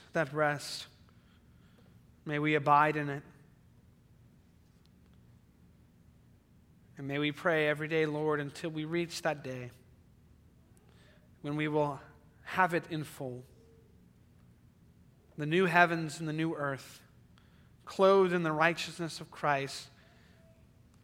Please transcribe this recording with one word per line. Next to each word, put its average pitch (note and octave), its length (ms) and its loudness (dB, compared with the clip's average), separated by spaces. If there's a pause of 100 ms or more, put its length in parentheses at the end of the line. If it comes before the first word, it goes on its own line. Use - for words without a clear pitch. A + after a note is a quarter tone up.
(140)
that D3+ 180 0
rest. D3 560 -2 (1400)
May D3+ 120 -4
we D3+ 160 2
abide D3 420 6
in D3 140 -4
it. C#3+ 140 -8 (3750)
And C#3 100 -10
may C#3 120 -2
we D3 120 2
pray D#3 360 2
every D3+ 200 -2
day, D#3+ 180 2
Lord, D3+ 340 -2
until D3 320 -8
we D#3 140 -6
reach E3+ 360 -4
that D3 220 -4
day B2+ 280 -10 (1700)
when D3 140 -6
we D3+ 120 -2
will D3 340 0 (420)
have F3+ 300 0
it E3 160 -2
in D#3 140 -6
full. B2+ 420 -12 (1900)
The D3+ 80 -4
new F3 220 4
heavens E3 520 4
and D#3+ 80 -6
the D3+ 60 -4
new D#3+ 220 -2
earth, C#3+ 480 -8 (840)
clothed F#3+ 480 4
in F3+ 80 0
the D#3+ 100 0
righteousness E3 680 -2
of D#3 80 -14
Christ, C#3 640 -4 (1120)